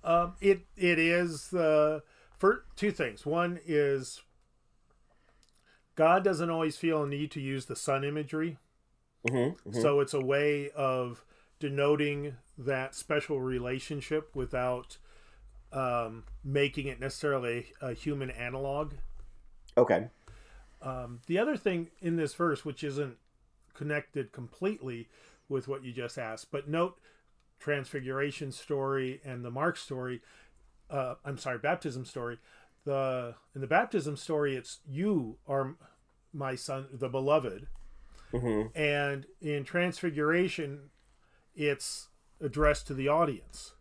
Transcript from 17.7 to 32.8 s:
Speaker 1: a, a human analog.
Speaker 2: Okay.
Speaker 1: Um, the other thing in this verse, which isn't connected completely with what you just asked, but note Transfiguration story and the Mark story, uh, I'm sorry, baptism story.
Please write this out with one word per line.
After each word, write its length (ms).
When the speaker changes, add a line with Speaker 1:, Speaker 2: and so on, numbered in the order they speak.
Speaker 1:
a, 60
a 60
human 360
analog. 640
Speaker 2:
Okay. 320
Speaker 1:
Um, 460
the 120
other 160
thing 320
in 160
this 160
verse, 320
which 180
isn't 320
connected 600
completely 760
with 220
what 160
you 80
just 240
asked, 340
but 160
note 320
Transfiguration 920
story 720
and 220
the 60
Mark 260
story, 440
uh, 340
I'm 140
sorry, 220
baptism 440
story. 360